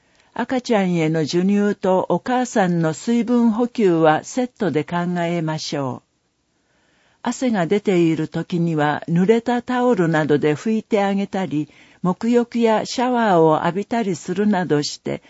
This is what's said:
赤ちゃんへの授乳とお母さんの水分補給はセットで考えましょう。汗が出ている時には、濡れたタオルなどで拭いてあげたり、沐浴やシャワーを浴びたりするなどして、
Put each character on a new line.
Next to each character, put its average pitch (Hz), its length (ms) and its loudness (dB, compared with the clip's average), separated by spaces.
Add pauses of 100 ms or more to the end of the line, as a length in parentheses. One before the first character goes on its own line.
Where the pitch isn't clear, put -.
(360)
赤 240 260 -4
ち 240 140 0
ゃ 196 60 2
ん 180 140 0
へ 160 140 2
の 160 120 0
授 175 220 0
乳 202 320 2
と 185 340 0
お 170 100 0
母 254 260 -2
さ 202 220 0
ん 170 160 0
の 160 100 0
水 233 300 -2
分 233 260 2
補 233 180 0
給 185 280 2
は 156 280 4
セ - 200 -4
ッ 247 40 -4
ト 196 220 -4
で 147 140 -2
考 175 380 -4
え 170 200 -2
ま 156 160 -4
し - 180 -8
ょ 131 280 -6
う。 - 40 -20 (1160)
汗 247 280 -2
が 185 140 0
出 202 160 0
て 185 180 2
い 165 160 4
る 156 140 -4
時 170 300 -4
に 170 180 0
は、 147 320 0
濡 175 160 2
れ 226 160 4
た 240 200 -2
タ 247 240 -2
オ 247 80 4
ル 180 140 0
な 156 180 0
ど 147 120 2
で 147 180 0
拭 220 160 -4
い 220 120 -2
て 202 200 0
あ 196 100 0
げ 196 140 -4
た 190 180 -6
り、 147 220 -4 (340)
沐 180 280 -2
浴 240 300 0
や 220 260 2
シ - 160 -6
ャ 247 80 0
ワ 233 220 2
ー 170 80 6
を 156 260 4
浴 170 140 -2
び 202 60 -4
た 233 160 -4
り 190 140 -2
す - 180 -6
る 208 140 0
な 185 180 2
ど 147 160 0
し - 200 -8
て、 143 280 -8